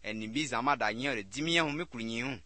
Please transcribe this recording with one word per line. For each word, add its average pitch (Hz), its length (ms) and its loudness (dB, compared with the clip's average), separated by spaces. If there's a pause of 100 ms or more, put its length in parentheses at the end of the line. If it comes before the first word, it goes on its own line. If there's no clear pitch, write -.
Ɛ 110 120 -6
nin 110 180 -6
bi 147 140 0
zama 127 300 4
da 113 140 2
yin 127 200 -2
ɔ 127 60 0
de 104 80 -2
dimi 139 300 -2
yin 160 220 4
mi 151 100 -2
kuri 113 180 -6
yin. 117 420 -4